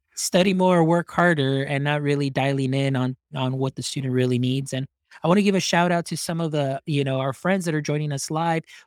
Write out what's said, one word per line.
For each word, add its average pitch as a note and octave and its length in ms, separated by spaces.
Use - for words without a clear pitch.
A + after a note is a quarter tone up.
study F#3+ 380
more, F#3 320
work E3+ 260
harder, C#3 520
and C#3+ 200
not D3 180
really C#3+ 280
dialing C3+ 440
in C#3 220
on, B2+ 220
on C3 220
what C3 180
the C3 80
student C3 300
really B2+ 260
needs, C3 340
and C3 140
I D#3 40
wanna G3 160
give G3 100
a F#3+ 60
shout F3 320
out E3+ 160
to E3 100
some E3+ 240
of E3 100
the, C#3 360
you C#3+ 160
know, C3+ 160
our C3+ 140
friends F#3 320
that D#3+ 100
are D3+ 80
joining D3+ 280
us C#3 200
live. E3 320